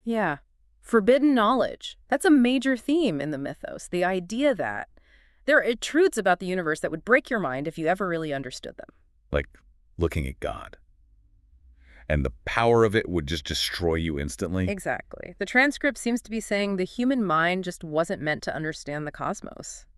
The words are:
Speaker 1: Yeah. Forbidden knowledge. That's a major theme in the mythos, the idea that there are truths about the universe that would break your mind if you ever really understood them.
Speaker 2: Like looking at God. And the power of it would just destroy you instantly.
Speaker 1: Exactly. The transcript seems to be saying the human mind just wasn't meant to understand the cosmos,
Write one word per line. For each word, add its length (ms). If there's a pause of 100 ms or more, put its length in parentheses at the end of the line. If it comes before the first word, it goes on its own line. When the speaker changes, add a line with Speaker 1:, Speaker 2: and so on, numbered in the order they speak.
Speaker 1:
Yeah. 340 (420)
Forbidden 540
knowledge. 640 (100)
That's 180
a 40
major 460
theme 440
in 120
the 60
mythos, 500
the 160
idea 500
that 340 (580)
there 180
are 100
truths 440
about 200
the 80
universe 340
that 100
would 140
break 260
your 100
mind 260
if 120
you 100
ever 180
really 260
understood 440
them. 140 (420)
Speaker 2:
Like 160 (480)
looking 300
at 140
God. 360 (1300)
And 160
the 80 (120)
power 400
of 100
it 140
would 180
just 200
destroy 480
you 260
instantly. 480
Speaker 1:
Exactly. 720
The 80
transcript 500
seems 260
to 80
be 100
saying 360
the 80
human 400
mind 400
just 180
wasn't 380
meant 220
to 120
understand 520
the 60
cosmos, 720 (120)